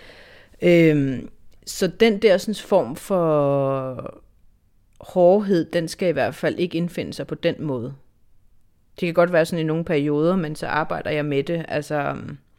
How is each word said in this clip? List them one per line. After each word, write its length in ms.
øhm, 680
så 200
den 360
der 160
sådan 160
form 420
for 1200
hårdhed, 680
den 180
skal 200
i 40
hvert 220
fald 240
ikke 200
indfinde 340
sig 140
på 80
den 240
måde. 360
Det 60
kan 80
godt 180
være 140
sådan 180
i 20
nogle 180
perioder, 520
men 200
så 100
arbejder 440
jeg 140
med 180
det. 260
Altså, 260
øhm, 440